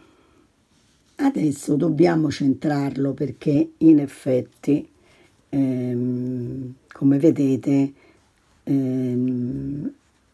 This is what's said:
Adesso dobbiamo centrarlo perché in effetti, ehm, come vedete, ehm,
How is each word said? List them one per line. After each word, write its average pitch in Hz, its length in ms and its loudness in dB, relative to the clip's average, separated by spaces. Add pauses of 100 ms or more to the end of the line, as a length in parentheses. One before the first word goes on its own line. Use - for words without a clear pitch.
(1160)
Adesso 185 600 -2
dobbiamo 156 560 2
centrarlo 139 840 -2
perché 147 640 -2
in 160 220 8
effetti, 139 880 -2 (600)
ehm, 123 1200 -4 (180)
come 139 260 2
vedete, 139 760 2 (680)
ehm, 131 1300 -4 (400)